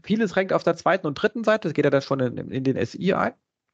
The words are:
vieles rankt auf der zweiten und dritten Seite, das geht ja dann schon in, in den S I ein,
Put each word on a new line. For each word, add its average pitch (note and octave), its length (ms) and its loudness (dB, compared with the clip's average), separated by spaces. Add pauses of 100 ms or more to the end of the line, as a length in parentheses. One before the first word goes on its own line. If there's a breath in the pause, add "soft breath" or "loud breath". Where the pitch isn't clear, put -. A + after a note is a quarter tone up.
vieles G#3+ 320 0
rankt F#3+ 160 0
auf D#3 100 0
der E3 140 2
zweiten E3+ 320 0
und C#3+ 60 -4
dritten A3 280 -2
Seite, G#3+ 240 2
das D3 80 -2
geht D3 100 2
ja D3 60 4
dann C#3 120 4
schon C3+ 180 -2
in, A#2+ 160 -2
in G2+ 260 -6
den C3 140 0
S F#2+ 180 -4
I F#3 200 0
ein, F3+ 180 0 (420)